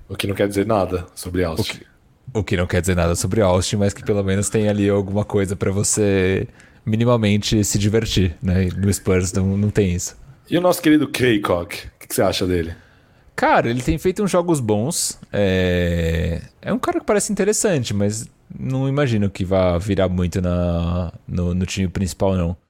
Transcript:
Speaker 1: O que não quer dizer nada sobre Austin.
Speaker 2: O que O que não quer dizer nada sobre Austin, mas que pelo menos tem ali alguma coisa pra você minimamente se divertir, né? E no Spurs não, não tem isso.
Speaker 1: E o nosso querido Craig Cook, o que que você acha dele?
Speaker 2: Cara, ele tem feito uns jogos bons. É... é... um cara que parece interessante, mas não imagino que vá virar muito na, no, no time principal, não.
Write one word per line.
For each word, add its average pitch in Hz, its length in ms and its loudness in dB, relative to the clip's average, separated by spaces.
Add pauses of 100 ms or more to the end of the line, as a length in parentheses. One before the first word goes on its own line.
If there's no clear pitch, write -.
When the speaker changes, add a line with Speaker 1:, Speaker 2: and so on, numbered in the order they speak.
Speaker 1:
O 101 80 -12
que 101 120 -6
não 98 80 -4
quer 101 120 2
dizer 98 200 0
nada 90 480 0
sobre 90 280 -4
Austin. 82 180 -2
Speaker 2:
O - 180 -8
que - 160 -20 (420)
O 107 80 0
que 98 140 -2
não 87 100 0
quer 90 140 0
dizer 87 160 0
nada 85 180 2
sobre 92 240 -2
Austin, 92 380 2
mas 101 160 2
que - 100 -16
pelo 101 180 0
menos 98 280 0
tem 107 180 0
ali 101 220 2
alguma 101 340 0
coisa 98 320 0
pra 98 160 -2
você 98 760 2 (400)
minimamente 110 760 2
se - 160 -2
divertir, 101 640 2
né? 92 220 2
E 90 60 -2
no 98 220 0
Spurs 92 380 0
não, 95 240 0
não 104 140 0
tem 98 240 2
isso. - 240 -6 (320)
Speaker 1:
E 160 80 2
o 175 40 0
nosso 180 200 2
querido 151 260 4
Craig 120 320 2
Cook, 87 340 -2
o - 260 -16
que - 100 -20
que - 40 -12
você - 80 0
acha 95 240 0
dele? 87 300 -2 (600)
Speaker 2:
Cara, 247 320 2
ele 123 120 -2
tem 160 160 -2
feito 185 240 -2
uns 196 80 0
jogos 175 300 2
bons. 110 580 -2 (140)
É... 87 1120 0 (200)
é... - 120 -4
um 247 40 0
cara 349 220 -4
que - 60 -10
parece 208 260 0
interessante, 196 640 0
mas 104 360 -2 (240)
não 131 360 -4
imagino 117 400 2
que 92 160 -6
vá 90 320 2
virar 92 320 0
muito 90 320 -2
na, 87 720 0 (120)
no, 87 280 -2
no 90 120 -2
time 95 220 -2
principal, 95 480 -2
não. 90 220 -2 (120)